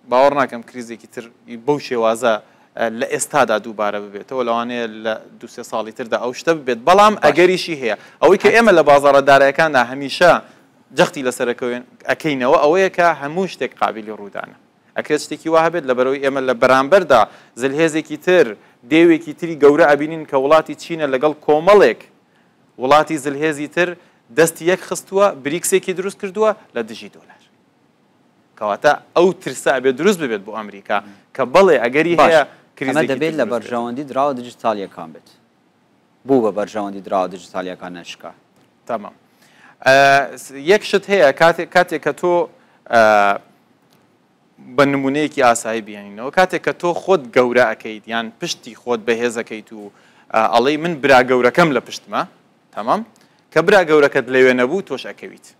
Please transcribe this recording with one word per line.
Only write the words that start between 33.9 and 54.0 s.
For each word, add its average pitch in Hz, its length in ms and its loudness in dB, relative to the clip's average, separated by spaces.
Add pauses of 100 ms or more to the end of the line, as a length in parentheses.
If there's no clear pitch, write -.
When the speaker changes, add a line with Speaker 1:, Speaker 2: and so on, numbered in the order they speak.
Speaker 2:
دراوە 135 280 -2
دیجیتالیەکان 104 760 -8
بێت. - 140 -20 (960)
بوو 135 180 4
بە 107 120 2
بەرژەوەندی 101 500 -8
دراوە 95 260 -2
دیجیتالیەکان 92 640 -12
نەشکا. 85 340 -20 (560)
Speaker 1:
تەمام. 104 260 -10 (720)
ئە، 135 100 6 (460)
س-، - 120 -20 (160)
یەک 208 200 2
شت 196 220 -2
هەیە، 180 160 4 (120)
کاتێک، 170 340 2
کاتێک 175 320 0
کە 147 140 -2
تۆ، 175 140 0 (600)
ئە، 117 80 6 (1700)
بە 139 160 4
نمونەیەکی 139 540 -4
ئاسایی 113 420 0
بیانینەوە، 104 500 -14
کاتێک 185 280 0
کە 147 140 -2
تۆ 175 100 -2 (120)
خۆت 180 200 0 (140)
گەورە 123 340 2
ئەکەیت، 110 420 -12
یان 113 140 -6 (140)
پشتی 143 400 -12
خۆت 120 280 -4
بەهێز 120 320 -2
ئەکەیت 110 320 -14
و، 104 180 -20 (440)
ئە، 110 60 4 (140)
ئەڵێی: 131 300 2
"من 175 180 -4
برا 135 180 4 (100)
گەورەکەم 127 460 2
لە 117 100 0
پشتمە"، - 360 -10 (520)
تەمام؟ 131 260 -4 (520)
کە 156 140 2
برا 202 220 4
گەورەکەت 143 460 2